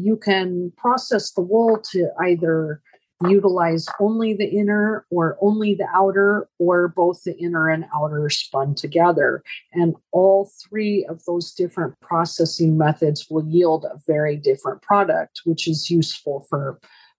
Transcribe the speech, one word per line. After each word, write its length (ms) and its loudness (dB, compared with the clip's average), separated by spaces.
you 140 2
can 600 -2
process 560 -2
the 80 -2
wool 400 2
to 180 0
either 640 0
utilize 580 2
only 340 0
the 140 -2
inner 640 0
or 320 0
only 320 2
the 200 -4
outer, 540 2
or 300 2
both 360 0
the 140 -6
inner 300 0
and 160 0
outer 360 -2
spun 440 -4
together. 680 2
And 200 2
all 400 4
three 420 -2
of 220 -12
those 260 -6
different 480 -6
processing 760 0
methods 500 0
will 180 -2
yield 380 2
a 220 -12
very 300 0
different 440 -2
product, 640 0
which 240 -2
is 220 -4
useful 580 -2
for 300 -6